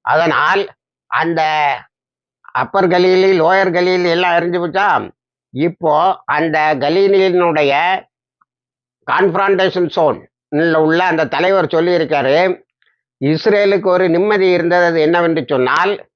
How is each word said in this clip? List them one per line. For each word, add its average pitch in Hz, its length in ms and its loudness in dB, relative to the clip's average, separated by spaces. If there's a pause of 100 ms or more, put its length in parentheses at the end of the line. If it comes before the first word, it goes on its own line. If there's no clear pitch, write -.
அதனால் 160 680 0 (380)
அந்த 160 360 -2 (1080)
அப்பர் 175 360 0
கலீலி, 185 500 2
லோயர் 185 340 2
கலீலி 180 380 0
எல்லாம் 175 260 0
எரிஞ்சு 175 220 -2
போச்சா? 175 280 -2 (680)
இப்போ 165 720 0
அந்த 156 540 -2
கலீலியினுடைய 175 960 2 (1400)
கான்ஃபரன்டேஷன் 185 760 0
ஜோன் 143 420 -2 (480)
உள்ள 160 280 2
அந்த 165 200 0
தலைவர் 175 420 0
சொல்லியிருக்காரு, 160 1000 0 (560)
இஸ்ரேலுக்கு 202 640 0
ஒரு 180 220 2
நிம்மதி 190 420 0
இருந்தது. 175 340 2
அது 165 160 0
என்னவென்று 165 480 0
சொன்னால் 151 680 -2